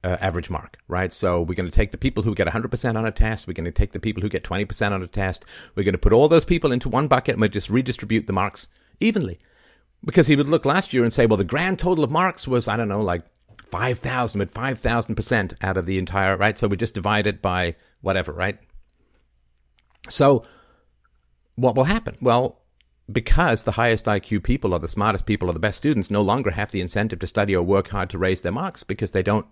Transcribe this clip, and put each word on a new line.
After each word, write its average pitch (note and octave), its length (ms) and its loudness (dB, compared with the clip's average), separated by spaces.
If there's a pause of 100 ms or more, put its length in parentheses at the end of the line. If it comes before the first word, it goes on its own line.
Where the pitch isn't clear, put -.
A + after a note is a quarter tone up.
uh, F2+ 160 0
average F2 300 -4
mark, - 260 -8 (100)
right? F2+ 260 -2
So F2 300 0
we're E2+ 120 -4
gonna F2+ 160 -4
take G#2 200 4
the - 80 -12
people B2+ 240 -2
who A2 100 0
get F#2 140 0
a - 60 -2
hundred A2+ 180 -4
percent A#2 260 -2
on A2 80 -2
a A2+ 60 0
test, A2 380 0
we're F2+ 60 -6
gonna E2+ 180 -6
take G#2 180 2
the - 80 -8
people F#2 240 -2
who G#2+ 60 -2
get - 160 -4
twenty G2 200 -2
percent G2+ 300 -2
on F#2+ 80 -4
a E2+ 60 -10
test, F#2+ 360 -4 (300)
we're G2+ 80 -2
gonna F#2 160 2
put G2+ 140 6
all C3+ 160 8
those E3 160 6
people E3 260 0
into B2 180 -2
one B2+ 200 0
bucket, B2+ 240 2
and G2+ 80 -2
we'll G#2+ 100 4
just G2 200 -6
redistribute A2+ 580 -2
the G2+ 40 -2
marks F#2+ 360 -4 (320)
evenly." F#3+ 400 0 (640)
Because - 240 4
he D3+ 80 6
would C#3+ 100 2
look D#3 180 2
last F3+ 280 0
year B2+ 100 4
and A#2 100 2
say, A#2+ 140 4
"Well, A2 120 4
the F#2+ 60 2
grand E3+ 360 -2
total F3 240 2
of A#2+ 80 -4
marks F3+ 340 -2
was, B2+ 220 0
I G#2+ 80 0
don't A#2 120 -2
know, G2+ 140 -2
like, F2 220 -2 (440)
five A#2+ 300 -4
thousand, B2 400 -4
but G2 140 -4
five B2 260 -6
thousand A#2 380 -2
percent G#2+ 440 -2
out F#2+ 160 -2
of F2 100 -2
the F#2+ 120 -2
entire," F#2+ 380 0
right? G#2 200 0
So A2 120 0
we G2 80 0
just G2+ 180 -4
divide G#2 320 0
it G2+ 160 -4
by F2+ 320 0 (260)
whatever, F#2 320 -2
right? F#2+ 260 -4 (1500)
So C#3 360 4 (1120)
what A#2+ 180 2
will C3 100 4
happen? G3+ 360 -2
Well, B2 420 0 (480)
because B2 540 4
the G#2 80 0
highest A2+ 340 0
I G#2 140 0
Q G#2 200 -2
people A2+ 320 0
or F2 60 0
the D#2+ 80 -4
smartest G2+ 400 -2
people G2 220 0
or F2 40 0
the D#2+ 60 -4
best G2+ 200 -2
students B2 340 0
no G#2 100 2
longer G#2+ 300 0
have G2+ 180 -4
the G2 100 -4
incentive G2+ 400 -4
to F#2 60 -6
study G2+ 300 0
or F2 80 2
work F#2+ 240 2
hard F#2 220 -4
to F#2 80 -8
raise F#2 240 0
their F2+ 100 -4
marks E3 320 -8
because - 260 -4
they F#2+ 140 0
don't G2+ 280 0